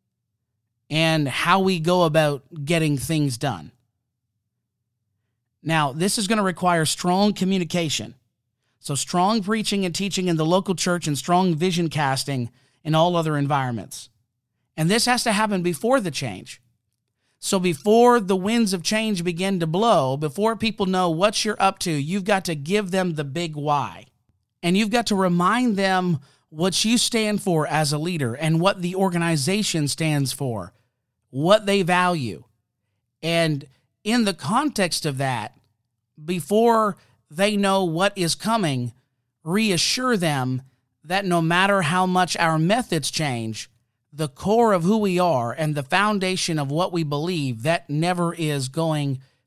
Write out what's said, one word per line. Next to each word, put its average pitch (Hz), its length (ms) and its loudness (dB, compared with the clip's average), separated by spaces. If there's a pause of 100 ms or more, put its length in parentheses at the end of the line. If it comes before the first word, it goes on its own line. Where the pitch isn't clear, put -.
(880)
and 160 400 0
how 180 320 2
we 190 180 0
go 175 240 2
about 151 400 2 (220)
getting 156 320 0
things 143 400 -2
done. 95 340 -6 (1900)
Now, 151 300 0
this 175 240 -2
is 202 100 -2
gonna 214 160 0
require 175 400 0
strong 190 480 0
communication. 180 840 -2 (680)
So 143 140 -6
strong 196 460 0
preaching 202 440 -2
and 170 100 -4
teaching 185 320 -2
in 170 80 2
the 156 100 0
local 180 300 2
church 175 320 -2
and 147 100 -2
strong 175 380 2
vision 175 340 0
casting 135 600 -2 (340)
in 156 120 0
all 170 200 4
other 160 220 0
environments. 131 720 -4 (640)
And 160 140 0
this 220 160 2
has 240 180 0
to 240 80 0
happen 202 300 0
before 220 400 0
the 175 100 -4
change. 104 500 -10 (800)
So - 180 -2
before 220 600 4
the 196 160 0
winds 208 380 0
of 175 100 -4
change 214 400 -2
begin 180 360 -2
to 165 80 -2
blow, 147 500 2
before 196 380 -2
people 214 300 -2
know 185 240 2
what 190 360 0
you're 208 160 -4
up 196 180 0
to, 180 120 -4
you've 160 340 -4
got 196 200 0
to 170 100 -4
give 180 360 -2
them 185 240 0
the 151 80 -6
big 156 320 -6
why. 135 520 -4 (540)
And 175 140 2
you've 214 140 2
got 233 180 0
to 208 80 0
remind 190 640 2
them 185 420 0 (300)
what 170 340 0
you 233 140 2
stand 214 440 0
for 156 260 0
as 151 260 0
a 151 40 -2
leader 151 360 -2
and 160 260 0
what 196 220 0
the 175 140 -4
organization 170 920 0
stands 143 460 -2
for, 110 400 -6 (560)
what 185 360 2
they 196 160 2
value. 170 600 0 (800)
And 160 420 0 (380)
in 226 220 2
the 196 80 0
context 208 720 -2
of 139 120 -2
that, 123 400 -4 (680)
before 208 720 2 (340)
they 196 240 0
know 196 300 2
what 180 320 0
is 170 180 0
coming, 151 560 -2 (540)
reassure 214 720 0
them 131 460 0 (420)
that 185 180 -2
no 175 180 2
matter 185 420 2
how 180 220 2
much 180 300 0
our 160 240 2
methods 175 520 0
change, 117 580 -6 (420)
the 147 160 -6
core 220 460 2
of 180 80 2
who 196 160 2
we 190 220 2
are 131 320 2
and 151 240 -2
the 143 80 -4
foundation 190 760 0
of 139 140 -2
what 165 200 0
we 170 120 -2
believe, 147 580 -2
that 165 300 -2
never 170 420 0
is 151 340 -4
going 147 520 -2 (280)